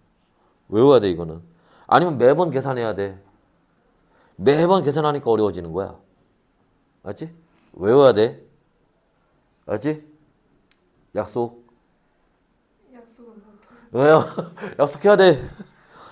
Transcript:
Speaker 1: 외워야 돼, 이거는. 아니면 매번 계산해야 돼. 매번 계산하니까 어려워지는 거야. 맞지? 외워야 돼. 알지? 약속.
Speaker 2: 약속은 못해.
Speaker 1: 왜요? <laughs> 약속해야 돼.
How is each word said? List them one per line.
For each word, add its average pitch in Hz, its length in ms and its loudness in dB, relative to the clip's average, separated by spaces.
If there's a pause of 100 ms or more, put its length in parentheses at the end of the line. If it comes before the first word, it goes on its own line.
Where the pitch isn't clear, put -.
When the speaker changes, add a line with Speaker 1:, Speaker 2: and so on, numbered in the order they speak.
(680)
Speaker 1:
외워야 123 320 4
돼, 101 100 -2
이거는. 82 300 -10 (460)
아니면 165 320 0
매번 147 320 2
계산해야 123 440 -6
돼. 95 240 -8 (1160)
매번 160 460 2
계산하니까 143 480 -2
어려워지는 92 420 -2
거야. 92 260 -10 (1040)
맞지? 160 300 -14 (400)
외워야 123 400 4
돼. 107 300 -2 (1200)
알지? 151 380 -6 (1120)
약속. 120 520 -8 (1300)
Speaker 2:
약속은 233 400 -20
못해. - 340 -20 (220)
Speaker 1:
왜요? 143 340 4 (260)
<laughs> - 280 -14
약속해야 196 380 0
돼. 175 320 2 (640)